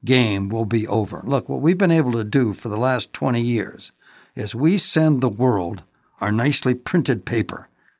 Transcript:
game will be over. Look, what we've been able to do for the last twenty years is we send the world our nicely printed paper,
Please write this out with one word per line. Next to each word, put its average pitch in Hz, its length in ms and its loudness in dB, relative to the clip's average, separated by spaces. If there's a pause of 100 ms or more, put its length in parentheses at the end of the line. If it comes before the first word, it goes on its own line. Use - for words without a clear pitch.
game 110 460 2
will 113 160 -2
be 110 200 -2
over. 101 380 -2
Look, 131 240 -2
what 135 140 -6
we've 180 160 2
been 185 120 2
able 151 220 2
to 113 120 -2
do 110 280 2
for - 160 -10
the 101 80 -4
last 123 380 -2
twenty 123 260 -2
years 117 520 -4 (420)
is 107 200 -6
we 156 220 2
send 156 440 2
the 127 80 2
world 104 540 0 (380)
our 104 100 0
nicely 127 440 2
printed 127 500 0
paper, - 440 -4 (320)